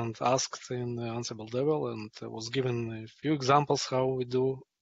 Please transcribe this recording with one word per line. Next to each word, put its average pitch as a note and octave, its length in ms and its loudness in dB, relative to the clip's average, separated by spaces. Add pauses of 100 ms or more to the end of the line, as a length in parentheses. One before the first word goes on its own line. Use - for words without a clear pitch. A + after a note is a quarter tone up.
and A2+ 220 -2
asked - 480 2
in B2 240 -2
the A#2+ 80 -4
Ansible A2+ 480 -6
Devel C#3 420 0
and G#2+ 180 -8 (200)
was A2+ 200 -8
given A#2+ 540 -2
a A2+ 40 -14 (120)
few D3 120 0
examples C#3 520 4
how C3 220 2
we C3 180 0
do, C3 380 0 (200)